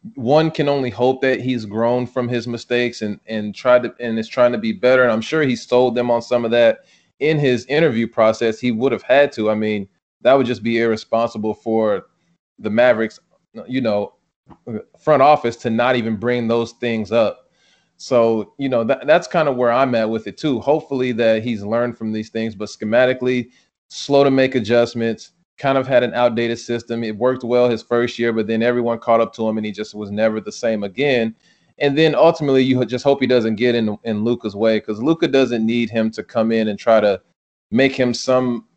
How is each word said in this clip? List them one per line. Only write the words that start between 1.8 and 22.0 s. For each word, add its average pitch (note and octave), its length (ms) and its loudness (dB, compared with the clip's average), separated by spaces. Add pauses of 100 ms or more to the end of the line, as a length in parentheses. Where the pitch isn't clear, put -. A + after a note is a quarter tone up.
from B2 200 -6
his A#2+ 220 -4
mistakes A#2+ 540 -4
and, G#2 240 -8
and G#2+ 280 -8
tried B2 280 4
to, A#2 180 -8
and A2+ 180 -4
is A2 100 -6
trying B2 240 2
to A#2+ 60 -4
be A2 140 -4
better. B2+ 300 4
And A#2+ 100 2
I'm A2 80 0
sure D#3 220 -2
he C3 120 0
sold B2 400 0
them A#2+ 160 -2
on A#2 120 0
some A#2+ 240 -2
of A2+ 60 -2
that A#2 340 2 (320)
in D3+ 200 0
his B2+ 280 0
interview C3+ 400 0
process. A2+ 520 0
He B2 140 -2
would B2 200 0
have G2+ 100 -6
had C#3 300 4
to. A2 180 -2
I G#2+ 40 0
mean, G#2+ 320 -4 (360)
that A#2+ 100 4
would C3+ 140 4
just A2+ 160 -4
be A#2 160 0
irresponsible A2+ 760 -2
for A2 540 -2 (520)
the G#2+ 120 -6
Mavericks, A2+ 500 2 (480)
you B2+ 140 -4
know, G#2 320 -2 (840)
front D3 220 2
office C#3 360 4
to - 120 -6
not A#2+ 280 2
even A2+ 200 -2
bring A#2 320 -4
those A#2 240 -2
things A2+ 400 -6
up. A2+ 380 -2 (480)
So, A2+ 580 0
you C#3 140 -6
know, A#2 140 0
that, A#2 220 -2
that's E3+ 220 2
kind D#3+ 200 0
of C3 80 -2
where A#2+ 140 2
I'm B2+ 240 2
at A2 140 0
with A2 180 -4
it G2 120 -12
too. C3+ 220 -2
Hopefully C3+ 520 -2
that A2+ 300 2
he's A2+ 200 -6
learned A#2 360 -4
from A2 120 -6